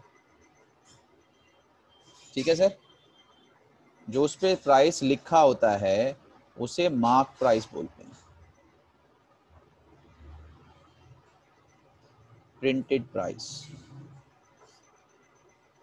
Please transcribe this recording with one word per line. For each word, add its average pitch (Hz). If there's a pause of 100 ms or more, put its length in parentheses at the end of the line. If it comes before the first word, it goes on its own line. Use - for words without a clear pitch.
(2250)
ठीक 135
है 165
सर, 196 (1300)
जो 135
उस 147
पे 190
प्राइस 143
लिखा 139
होता 117
है 101 (420)
उसे 120
मार्क 127
प्राइस 113
बोलते -
हैं, - (4000)
प्रिंटेड 131
प्राइस, - (2250)